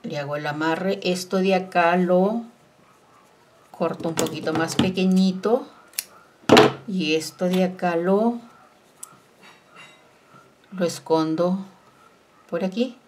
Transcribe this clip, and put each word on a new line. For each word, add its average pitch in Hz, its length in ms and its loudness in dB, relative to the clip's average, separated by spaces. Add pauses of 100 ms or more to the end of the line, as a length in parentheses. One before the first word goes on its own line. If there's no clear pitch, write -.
(100)
Le 151 80 -8
hago 143 160 -8
el 151 100 -8
amarre. 165 600 -4
Esto 180 320 -4
de 190 180 2
acá 180 420 2
lo 185 460 2 (1300)
corto 165 380 -6
un 165 80 -6
poquito 160 360 -4
más 160 220 -2
pequeñito. 185 920 2 (1200)
Y 160 260 -2
esto 160 300 -4
de 185 180 2
acá 180 320 -2
lo, 196 460 0 (2250)
lo 185 120 -2
escondo 160 800 -2 (840)
por 170 160 -4
aquí. 214 320 -4 (120)